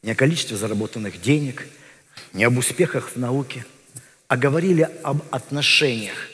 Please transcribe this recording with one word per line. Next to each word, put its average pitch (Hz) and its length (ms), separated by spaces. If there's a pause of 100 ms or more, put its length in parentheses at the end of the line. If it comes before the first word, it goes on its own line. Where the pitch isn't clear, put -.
не 117 80
о 107 40
количестве 135 420
заработанных 104 640
денег, 139 460 (680)
не 104 100
об 123 140
успехах - 540
в - 40
науке, 123 500 (600)
а 135 80
говорили 156 540 (140)
об 147 280
отношениях 131 880 (160)